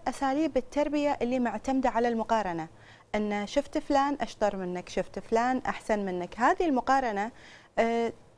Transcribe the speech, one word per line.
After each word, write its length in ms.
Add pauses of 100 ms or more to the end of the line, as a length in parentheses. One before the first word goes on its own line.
أساليب 480
التربية 680
اللي 160
معتمدة 500
على 200
المقارنة، 600 (460)
أن 320
شفت 320
فلان 420
أشطر 360
منك، 320
شفت 300
فلان 480
أحسن 380
منك. 360
هذه 260
المقارنة، 640 (480)
آه، 340 (260)